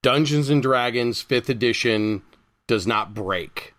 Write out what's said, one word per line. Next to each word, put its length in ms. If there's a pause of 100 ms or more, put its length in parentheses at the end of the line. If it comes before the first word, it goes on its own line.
Dungeons 480
and 120
Dragons 600
fifth 280
edition 720 (460)
does 180
not 280
break. 640